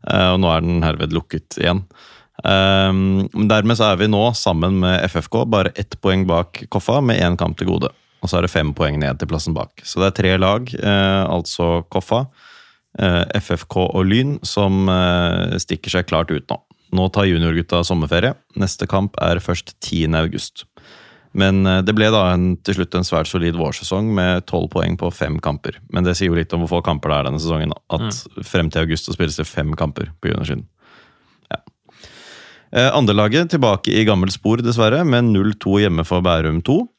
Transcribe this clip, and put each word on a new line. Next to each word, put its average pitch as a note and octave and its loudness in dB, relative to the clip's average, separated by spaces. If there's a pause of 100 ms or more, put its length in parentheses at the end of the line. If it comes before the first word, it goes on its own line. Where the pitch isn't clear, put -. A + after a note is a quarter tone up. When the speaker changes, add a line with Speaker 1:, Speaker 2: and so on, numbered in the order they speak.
Speaker 1:
Eh, F#2 2
og F#2 2
nå F#2 2
er D#2+ 2
den E2+ 0
herved D#2 -2
lukket - -6
igjen. F2+ 2 (640)
Ehm, F#2+ 2
men G#2+ 0
dermed G#2+ 4
så G#2+ 4
er F2+ 2
vi G#2 2
nå, G#2+ 2
sammen F#2 0
med F2+ 2
F F2 -2
F D#2+ -6
K, A#2 0
bare G2+ 0
ett - -10
poeng F#2+ 2
bak F2 -2
Koffa, A#2 0
med A2+ 2
én F2 2
kamp E2+ -4
til F#2 -4
gode. F2 -2 (340)
Og F2+ -4
så F2+ 0
er E2+ 2
det F2+ -4
fem D2+ 0
poeng D2+ -2
ned C#2 -2
til - -4
plassen D#2+ -4
bak. - -8
Så - -8
det F#2+ 2
er F#2+ -2
tre F#2 2
lag, A2 0
eh, G2 2
altså E2+ -2
Koffa, A#2 -2 (720)
eh, F2+ 2 (100)
F F#2+ -2
F - -4
K F#2 -2 (120)
og F#2+ 2
Lyn, B2+ 0
som, F#2+ 0
eh, F2 0
stikker - -8
seg F2+ -2
klart E2 0
ut C#2+ -6
nå. - -6 (320)
Nå F#2 2
tar G2+ 0
juniorgutta E2+ 2
sommerferie. F2 0 (220)
Neste F#2+ -4
kamp G2 -2
er E2+ 2
først - -6
tiende D#2+ -2
august. - -4 (680)
Men, F#2+ 4
eh, F#2 2
det G#2+ 0
ble G#2+ 4
da F#2+ 4
en, F2+ 2
til - -2
slutt F2+ -2
en F2+ 0
svært D#2+ -2
solid E2+ -2
vårsesong E2+ -4
med F2+ 0
tolv E2+ -2
poeng E2+ -2
på F2 -4
fem D#2 -4
kamper. - -6 (160)
Men F2 0
det F2+ 2
sier F#2 0
jo E2 0
litt E2 -2
om E2+ -2
hvor E2+ -2
få - -12
kamper D#2 -2
det D2 2
er C#2 -2
denne D2+ -4
sesongen, D#2+ -2
da. - -8 (140)
At E2+ -2
Speaker 2:
Mm. - -10
Speaker 1:
frem E2+ -2
til D#2+ -2
august D#2+ -2
så E2 -6
spilles D#2 -2
det D#2+ -4
fem D2+ -4
kamper D2+ -4 (100)
på E2 -4
juniorsiden. C#2+ -4 (840)
Ja. - -6 (1160)
Eh, B2+ 4
andrelaget A2 2
tilbake A2+ 2
i A2 4
gammelt F#2+ 2
spor, A2 0
dessverre, A#2 2
med A#2+ 4
null G#2 2
to G2 0
hjemme F2 2
for F2+ 0
Bærum D#2+ 0
to. G3 0